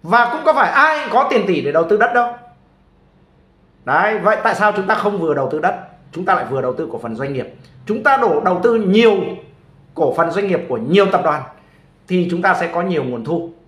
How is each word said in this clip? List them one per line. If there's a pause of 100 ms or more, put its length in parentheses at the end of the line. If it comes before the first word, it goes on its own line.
Và
cũng
có
phải
ai
có
tiền
tỷ
để
đầu
tư
đất
đâu. (1500)
Đấy,
vậy
tại
sao
chúng
ta
không
vừa
đầu
tư
đất, (360)
chúng
ta
lại
vừa
đầu
tư
cổ
phần
doanh
nghiệp? (380)
Chúng
ta
đổ
đầu
tư
nhiều (760)
cổ
phần
doanh
nghiệp
của
nhiều
tập
đoàn (640)
thì
chúng
ta
sẽ
có
nhiều
nguồn
thu. (160)